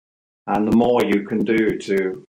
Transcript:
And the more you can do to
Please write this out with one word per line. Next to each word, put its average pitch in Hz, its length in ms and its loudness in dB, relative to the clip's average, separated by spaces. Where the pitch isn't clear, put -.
And 104 180 0
the 110 100 2
more 120 280 4
you 101 180 0
can 104 220 -4
do 110 340 0
to 95 540 -4